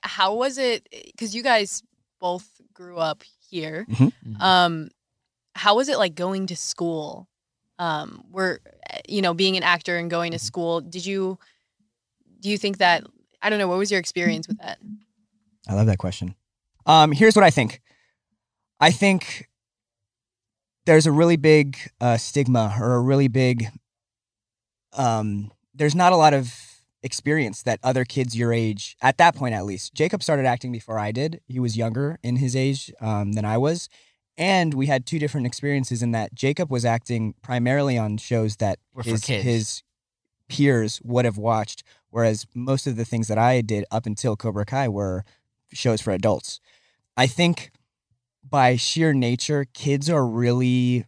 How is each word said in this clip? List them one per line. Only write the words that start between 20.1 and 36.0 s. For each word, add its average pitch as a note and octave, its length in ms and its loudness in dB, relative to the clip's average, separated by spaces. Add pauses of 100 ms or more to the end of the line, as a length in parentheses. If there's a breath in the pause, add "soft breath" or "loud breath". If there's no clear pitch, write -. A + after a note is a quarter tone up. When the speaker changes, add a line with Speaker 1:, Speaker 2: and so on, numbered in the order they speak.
Speaker 2:
there's D#3 220 6
a D#3 60 2
really E3 240 4
big, D3 420 4 (200)
uh, A#2+ 200 2
stigma A#2+ 600 0
or A#2 180 0
a B2 40 2
really C3+ 280 4
big, B2 420 0 (1200)
um, G#2+ 580 -2 (240)
there's D3 200 0
not F3+ 180 6
a F#3 40 4
lot D3+ 180 8
of B2+ 180 -2 (500)
experience C3+ 600 -4
that A2+ 200 -4
other B2+ 220 0
kids A#2+ 320 -4
your A#2 160 0
age, A2 500 -2
at C3 160 4
that E3+ 160 6
point B2+ 200 -4
at F#2+ 100 -4
least. G2+ 300 -10
Jacob F3+ 280 -2
started C#3 240 0
acting B2 260 -2
before A2+ 260 -8
I G#2 140 -4
did. D3+ 360 -4
He B2 100 -8
was A#2+ 180 -2
younger A#2 460 -4
in B2 140 -2
his C3 180 0
age, C3 460 -2
um, G#2 320 -2
than G#2+ 120 -2
I A2 140 0
was. D#3+ 300 -2 (480 soft breath)
And F3 380 0
we C3+ 120 0
had C3+ 180 0
two E3 140 -6
different C#3+ 280 -4
experiences C3 560 -4